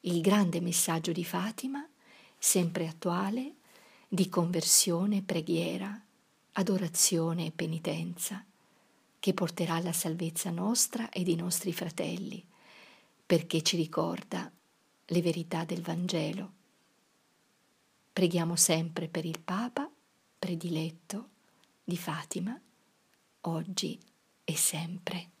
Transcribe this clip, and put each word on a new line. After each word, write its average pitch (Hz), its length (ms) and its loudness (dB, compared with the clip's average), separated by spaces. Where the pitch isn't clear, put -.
il 175 200 2
grande 180 400 6
messaggio 170 520 0
di 175 120 0
Fatima, 254 640 -4
sempre 170 500 2
attuale, 196 680 -2
di 185 220 2
conversione, 175 920 4
preghiera, 175 760 -2
adorazione 170 920 2
e 160 40 -4
penitenza, 165 960 -4
che 190 140 0
porterà 170 440 0
alla 175 180 -2
salvezza 165 560 -2
nostra 214 580 0
e - 140 -4
dei 170 140 2
nostri 175 360 -2
fratelli, 175 720 -6
perché 165 380 2
ci - 160 2
ricorda 170 760 -2
le 170 160 2
verità 165 420 0
del 170 160 -4
Vangelo. 170 720 -2
Preghiamo 170 400 4
sempre 165 520 2
per 160 180 -4
il 160 140 -6
Papa 247 500 -4
prediletto 170 880 -4
di 175 140 -2
Fatima, 175 600 -6
oggi 170 580 -4
e 160 140 -4
sempre. 170 720 -2